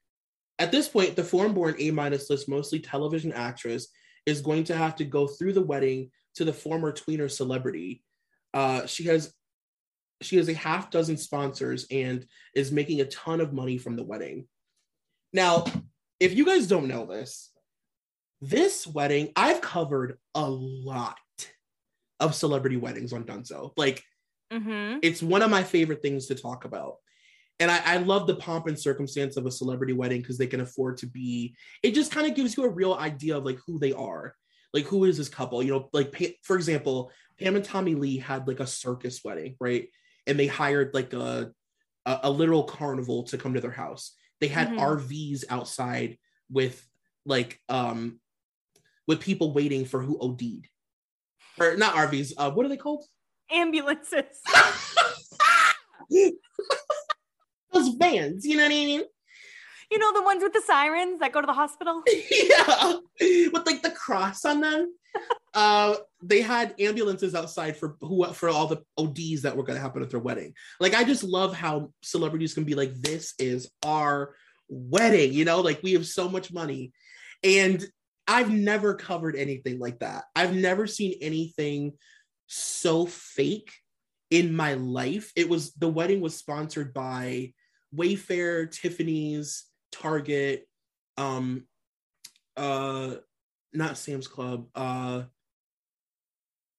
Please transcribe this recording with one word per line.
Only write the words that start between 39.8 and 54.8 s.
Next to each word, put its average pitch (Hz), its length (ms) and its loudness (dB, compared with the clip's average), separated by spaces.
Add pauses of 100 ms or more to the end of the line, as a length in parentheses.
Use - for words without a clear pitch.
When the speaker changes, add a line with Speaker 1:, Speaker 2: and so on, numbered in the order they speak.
Speaker 1:
And 143 120 0
they 143 80 4
hired, 139 480 0
like, 131 200 -4
a, 123 380 -6 (540)
a, 131 180 0
a 143 60 2
literal 160 340 4
carnival 127 600 -6
to 127 140 -8
come 131 160 -4
to 123 60 -2
their 123 120 -6
house. - 420 -12 (260)
They 151 80 0
had 156 200 0
Speaker 2:
Mm-hmm. 226 100 -4
Speaker 1:
R 151 200 2
Vs 143 500 -8
outside 123 720 -6 (320)
with, 127 360 -2 (380)
like, 127 440 -2
um, 117 520 -4 (880)
with 160 120 2
people 180 320 0
waiting 139 320 0
for 131 180 -4
who 139 160 -2
O 127 160 -2
D'd. 120 340 -10 (880)
Or 165 180 4
not 196 200 4
R 156 120 6
Vs, 139 280 -2
uh, 143 160 0
what 233 140 2
are - 20 0
they 277 80 -4
called? 294 280 -6 (460)
Speaker 2:
Ambulances. 311 880 -2 (1700)